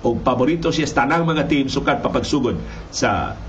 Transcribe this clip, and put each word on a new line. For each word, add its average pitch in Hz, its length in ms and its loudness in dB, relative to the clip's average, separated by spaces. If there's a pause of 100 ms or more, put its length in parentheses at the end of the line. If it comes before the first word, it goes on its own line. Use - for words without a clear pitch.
O 123 80 2
paborito 131 560 2
siya - 160 0
sa 135 240 0
tanang 165 160 2
mga 151 240 0
team 139 240 2
sukad - 320 0
papagsugod 120 560 0 (320)
sa 90 400 0 (160)